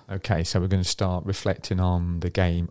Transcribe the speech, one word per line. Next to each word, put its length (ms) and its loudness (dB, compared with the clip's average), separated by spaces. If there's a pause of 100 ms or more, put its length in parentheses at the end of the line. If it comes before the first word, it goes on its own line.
(100)
Okay, 320 0
so 180 0
we're 60 2
gonna 160 2
start 420 -2
reflecting 540 -2
on 420 2
the 100 -2
game 400 2